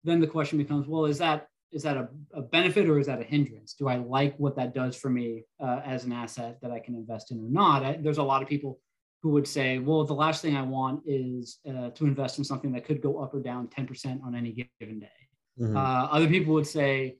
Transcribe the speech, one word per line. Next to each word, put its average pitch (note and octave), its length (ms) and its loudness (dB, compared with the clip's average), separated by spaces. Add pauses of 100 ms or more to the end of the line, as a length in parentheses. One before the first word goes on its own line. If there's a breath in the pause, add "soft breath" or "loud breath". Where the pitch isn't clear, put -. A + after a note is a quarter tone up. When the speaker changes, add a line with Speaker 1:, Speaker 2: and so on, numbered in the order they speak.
Speaker 1:
then E3+ 160 4
the D#3+ 60 6
question D#3 320 0
becomes, C#3+ 280 0
well, D#3 200 2
is D3 120 0
that, D#3 300 0 (220)
is D3+ 140 -8
that D3 120 0
a, B2 120 -4 (260)
a C#3+ 80 -8
benefit F3 460 4
or D3+ 100 6
is C#3 80 4
that B2+ 140 -4
a A#2 40 -6
hindrance? C#3 500 0
Do C#3 140 -2
I B2+ 80 2
like C3 420 0
what C#3+ 180 0
that B2+ 180 -2
does B2+ 220 -2
for - 120 -6
me, A#2+ 360 -2 (140)
uh, C3 260 -2
as C3 200 -6
an B2 80 -6
asset A#2+ 480 -8
that B2 100 -8
I A#2 80 -6
can A#2+ 160 -10
invest A2 360 -10
in A2+ 80 -6
or A2 100 -8
not? D3 360 4
I, C#3+ 160 -2
there's D3+ 180 0
a D#3 40 2
lot C3+ 200 2
of C3+ 60 -8
people C#3+ 300 -4 (440)
who D#3+ 80 2
would D3 160 4
say, C3 320 0
"Well, D3+ 260 2
the D3+ 100 -2
last D3+ 280 0
thing D3+ 140 2
I C#3 60 0
want C3 440 -2
is, B2+ 600 -4
uh, B2 220 -8
to D#3 140 -2
invest C3+ 340 0
in C#3+ 60 -2
something C3+ 280 -4
that B2 120 -6
could D3+ 160 -2
go D3 220 0
up C3 100 -8
or C#3 80 -4
down B2 280 -6
ten C3+ 180 -6
percent C3 380 -8
on B2 100 -6
any A#2 340 -6 (120)
given A2 180 -10
day." G#2 80 -14 (540)
Speaker 2:
Mm-hmm. A2 160 0
Speaker 1:
Uh, C3 340 2
other D#3 160 6
people D#3 280 4
would D3+ 120 4
say C3+ 540 0